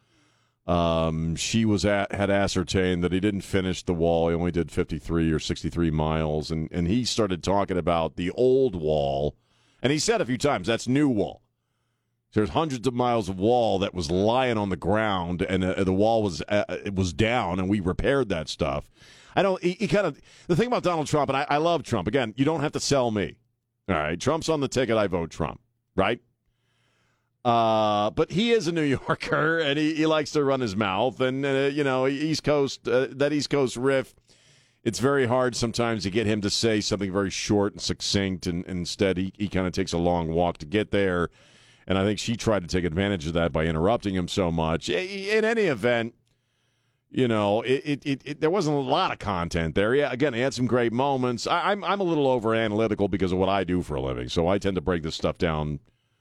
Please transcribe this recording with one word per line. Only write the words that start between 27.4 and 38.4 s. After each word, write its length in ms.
Uh, 640
but 180
he 220
is 160
a 60
New 100
<laughs> 240
Yorker, 520
and 200
he, 160
he 100
likes 260
to 120
run 160
his 160
mouth, 460
and, 240
uh, 260
you 140
know, 220
East 360
Coast, 460
uh, 200
that 220
East 180
Coast 280
riff, 360
it's 160
very 280
hard 280
sometimes 480
to 80
get 160
him 140
to 80
say 320
something 300
very 200
short 400
and 100
succinct, 640